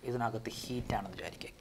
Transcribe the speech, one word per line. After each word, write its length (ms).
ഇതിനകത്ത് 460
ഹീറ്റ് 440
ആണെന്ന് 220
വിചാരിക്കുക. 340